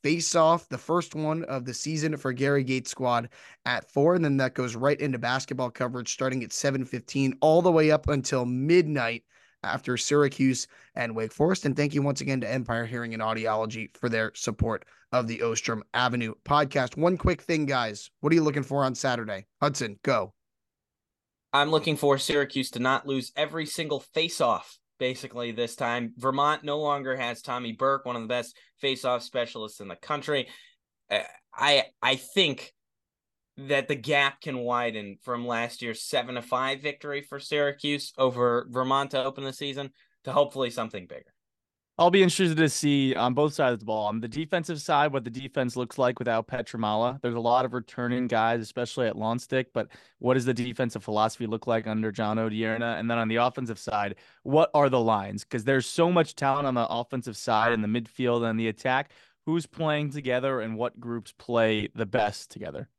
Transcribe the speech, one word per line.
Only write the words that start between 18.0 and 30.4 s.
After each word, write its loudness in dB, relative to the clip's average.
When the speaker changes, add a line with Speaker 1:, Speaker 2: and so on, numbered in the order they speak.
Speaker 1:
What 2
are 6
you 4
looking 0
for 0
on 0
Saturday? -4
Hudson, -2
go. 0
Speaker 2:
I'm 2
looking 2
for 4
Syracuse 0
to -8
not 2
lose -4
every -4
single -4
face-off, 0
basically, -4
this -4
time. -4
Vermont 2
no -4
longer -2
has -6
Tommy -6
Burke, 0
one -4
of -6
the -10
best -4
face-off -2
specialists -8
in -12
the -12
country. -4